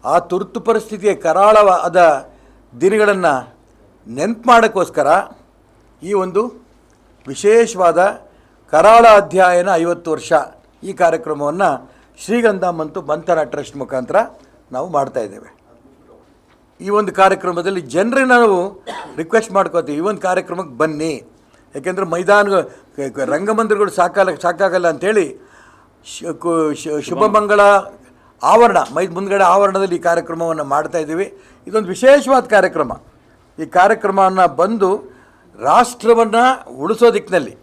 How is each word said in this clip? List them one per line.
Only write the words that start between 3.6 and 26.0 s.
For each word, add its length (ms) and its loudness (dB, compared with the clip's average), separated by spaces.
ನೆನ್ಪು 440 -6
ಮಾಡೋಕ್ಕೋಸ್ಕರ 580 2
ಈ 100 -8
ಒಂದು 200 -2
ವಿಶೇಷವಾದ 760 2
ಕರಾಳ 320 6
ಅಧ್ಯಯನ 500 2
ಐವತ್ತು 320 -4
ವರ್ಷ 180 -6
ಈ 40 -10
ಕಾರ್ಯಕ್ರಮವನ್ನ 640 -2
ಶ್ರೀಗಂಧ 440 -2
ಮತ್ತು 180 -8
ಮಂಥನ 320 -2
ಟ್ರಸ್ಟ್ 300 -12
ಮುಖಾಂತರ 360 -4
ನಾವು 220 -8
ಮಾಡ್ತಾ 300 -4
ಇದ್ದೇವೆ. 240 -18
ಈ 80 -12
ಒಂದು 220 -2
ಕಾರ್ಯಕ್ರಮದಲ್ಲಿ 640 0
ಜನರನ್ನ 480 0
ನಾವು 160 2
ರಿಕ್ವೆಸ್ಟ್ 360 -2
ಮಾಡ್ಕೋತೀವಿ, 440 -2
ಈ 100 -6
ಒಂದು 180 -8
ಕಾರ್ಯಕ್ರಮಕ್ಕೆ 540 -6
ಬನ್ನಿ. 300 -4
ಯಾಕೆಂದ್ರೆ 380 -6
ಮೈದಾನ, 460 2
ರಂಗಮಂದಿರಗಳು 680 -2
ಸಾಕಾಲ-, 460 -2
ಸಾಕಾಗಲ್ಲ 480 -2
ಅಂಥೇಳಿ 340 -2